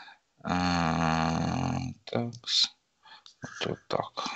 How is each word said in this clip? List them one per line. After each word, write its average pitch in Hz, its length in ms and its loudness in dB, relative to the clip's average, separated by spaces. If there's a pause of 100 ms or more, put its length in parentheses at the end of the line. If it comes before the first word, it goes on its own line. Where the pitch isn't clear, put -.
(440)
Э, 85 1500 2 (120)
такс. - 680 0 (680)
Вот, - 280 -6
вот - 180 -4
так. - 480 -4